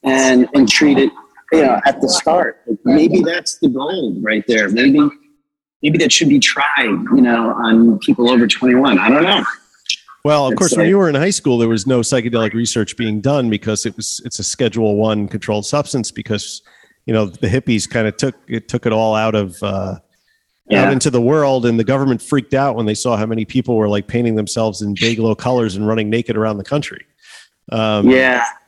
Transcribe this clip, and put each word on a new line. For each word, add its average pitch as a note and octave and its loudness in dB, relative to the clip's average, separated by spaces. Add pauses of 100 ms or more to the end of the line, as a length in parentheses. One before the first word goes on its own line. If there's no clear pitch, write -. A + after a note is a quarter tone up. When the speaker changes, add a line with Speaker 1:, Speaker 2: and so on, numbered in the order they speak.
Speaker 1:
and, C3 2
and C3 4
treat C#3+ 2
it, C3+ 2 (400)
you D#3+ 4
know, C3 2
at C#3 0
the C3+ 0
start." - -2 (200)
Maybe - 4
that's - -4
the D#3+ 2
goal C3 -4
right G#2+ -2
there. A2 2
Maybe, C3 4 (840)
maybe D#3 2
that C#3+ 2
should E3+ 2
be C#3 4
tried, C#3+ -2 (280)
you C3 6
know, A#2 2
on A2+ 4
people A#2+ 0
over A#2+ 4
twenty-one. B2+ 2
I - 2
don't C#3+ 4
know. G3 0 (800)
Speaker 2:
Well, D3 2
of B2+ 0
Speaker 1:
It's - -2
Speaker 2:
course, - 2
when - 2
Speaker 1:
like - 2
Speaker 2:
you G3 4
were F#3+ 4
in D3+ 0
high D3+ 2
school, C3 0
there A2+ 2
was A2 0
no C3 2
psychedelic A#2 -2
research A2+ -4
being G#2+ -4
done C3+ 0
because G#2+ -4
it G#2 -6
was, - -10
it's - -12
a G2+ -8
Schedule A2 -2
One G#2+ 0
controlled G#2 -6
substance C#3+ -4
because, - -8 (420)
you A#2 -2
know, G#2+ 0
the F#2 -6
hippies A#2 0
kinda A2+ -2
took - -4 (120)
it, A2+ -8
took A#2+ -4
it A2+ 0
all A2 0
out A2 0
of, G2 -2
uh, F#2+ -6 (680)
Speaker 1:
Yeah. - 2
Speaker 2:
out - 2
into C3+ 0
the B2 2
world, C3+ 2
and A#2 2
the A2+ 2
government C3+ 0
freaked - -2
out C3+ 0
when A2+ -4
they G#2+ 0
saw A2+ -2
how G#2+ -2
many A2+ -4
people B2 -2
were, G#2+ 2
like, G#2 -2
painting A#2+ 0
themselves G#2+ -4
in G2+ -4
day A2 -2
glow A2 0
colors A#2 -2
and G#2 -4
running A2 -2
naked A#2 -4
around G#2+ -2
the F#2+ -12
country. - -8 (680)
Um, A2 0
Speaker 1:
Yeah. B2+ 2 (240)